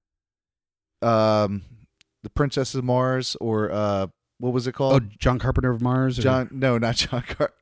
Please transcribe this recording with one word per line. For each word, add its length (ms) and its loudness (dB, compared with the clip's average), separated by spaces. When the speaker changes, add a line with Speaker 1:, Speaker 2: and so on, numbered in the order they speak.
Speaker 1:
um, 640 2
The 60 -10
Princess 460 -2
of 80 -4
Mars, 560 0
or, 320 -2
uh, 360 0
what 160 -2
was 140 -2
it 80 -4
Speaker 2:
Oh, 20 -20
Speaker 1:
called? 420 2
Speaker 2:
John 200 2
Carpenter 320 0
of 100 -2
Mars? 380 0
Or? 20 -2
Speaker 1:
John, 300 2
no, 260 0
not 180 0
John 280 -4
Car-, 380 -4